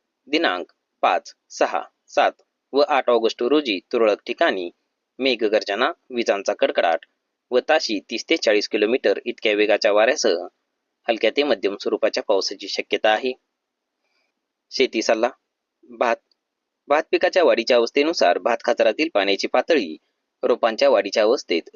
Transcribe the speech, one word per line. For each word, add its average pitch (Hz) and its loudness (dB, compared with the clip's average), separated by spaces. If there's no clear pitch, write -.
दिनांक 98 -2
पाच, 98 -2
सहा, - -2
सात - 0
व 135 2
आठ 143 0
ऑगस्ट 113 0
रोजी 120 0
तुरळक 110 2
ठिकाणी 110 -2
मेघगर्जना, 110 0
विजांचा 107 -2
कडकडाट 101 -2
व 123 2
ताशी 151 0
तीस - -10
ते - 2
चाळीस 104 2
किलोमीटर 107 0
इतक्या 113 -2
वेगाच्या 104 2
वाऱ्यासह 104 2
हलक्या 110 0
ते 143 0
मध्यम 101 -2
स्वरूपाच्या 110 -2
पावसाची 98 -2
शक्यता - -2
आहे. 107 0
शेती 117 -2
सल्ला. 117 0
भात. 117 -2
भात 147 0
पिकाच्या 180 2
वाढीच्या 117 2
अवस्थेनुसार 117 2
भात 117 -4
खाचरातील 117 0
पाण्याची 196 0
पातळी 123 0
रोपांच्या 117 2
वाढीच्या 104 2
अवस्थेत - 0